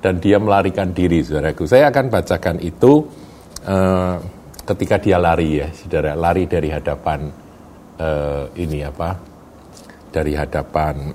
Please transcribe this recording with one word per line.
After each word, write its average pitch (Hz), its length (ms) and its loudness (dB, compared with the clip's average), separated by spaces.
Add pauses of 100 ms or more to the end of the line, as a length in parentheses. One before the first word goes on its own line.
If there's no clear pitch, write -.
dan 95 160 0
dia 101 240 4
melarikan 98 480 0
diri, 87 320 2
saudaraku. 76 480 -4
Saya 135 240 6
akan 135 160 2
bacakan 87 480 0
itu, 120 480 4 (560)
eh, 92 540 2 (500)
ketika 95 320 0
dia 90 240 2
lari 80 400 2
ya, 73 160 -6
saudara, 76 400 -4
lari 87 320 0
dari 80 240 -2
hadapan, 73 560 -6 (720)
eh, 73 420 -4 (140)
ini 76 240 -6
apa, 73 280 -8 (1000)
dari 76 240 -2
hadapan 73 800 -4